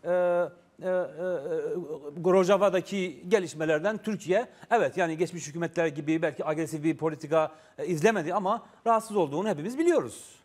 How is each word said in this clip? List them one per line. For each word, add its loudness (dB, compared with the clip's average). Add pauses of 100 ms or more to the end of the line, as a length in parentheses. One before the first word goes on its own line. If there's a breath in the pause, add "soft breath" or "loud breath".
e, -4
e, 0
e, 0 (1300)
Rojava'daki 2
gelişmelerden 0
Türkiye, -2 (220 loud breath)
evet 2
yani 0
geçmiş -4
hükümetler -2
gibi 0
belki -2
agresif -4
bir 2
politika, 0 (260 loud breath)
e, -6
izlemedi 2
ama -2 (200 loud breath)
rahatsız 2
olduğunu 0
hepimiz -4
biliyoruz. 0 (100)